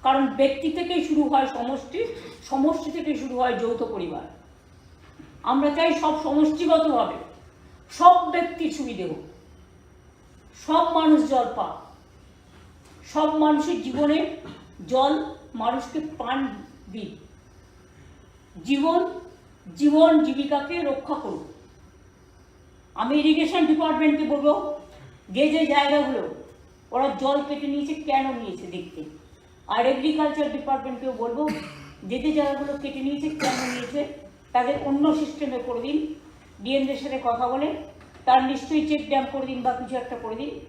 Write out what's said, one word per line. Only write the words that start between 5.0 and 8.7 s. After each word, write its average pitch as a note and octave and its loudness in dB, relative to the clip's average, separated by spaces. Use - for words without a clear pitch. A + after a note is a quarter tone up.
আমরা C#4 2
চাই E4 2
সব D#4 0
সমষ্টিগতভাবে D4+ 2
সব F4 8
ব্যক্তির E4 -2